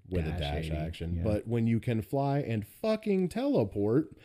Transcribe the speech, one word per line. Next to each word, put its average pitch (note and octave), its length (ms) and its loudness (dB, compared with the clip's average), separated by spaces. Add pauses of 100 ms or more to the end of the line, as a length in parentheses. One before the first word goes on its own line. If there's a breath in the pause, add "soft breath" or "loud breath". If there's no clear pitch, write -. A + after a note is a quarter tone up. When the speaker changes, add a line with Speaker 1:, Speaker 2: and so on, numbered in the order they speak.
(100)
Speaker 1:
with F2 160 0
a D#2 60 -2
Speaker 2:
dash F2 80 -4
Speaker 1:
dash D2+ 260 -2
Speaker 2:
eighty. D#2 80 -4
Speaker 1:
action. E2 420 -4
Speaker 2:
Yeah. E2+ 60 -2
Speaker 1:
But G#2+ 260 0
when A2+ 180 0
you A2+ 140 2
can A2+ 220 -2
fly C#3 380 0
and A2 260 -2
fucking G#3+ 640 0
teleport, C3+ 800 2 (120)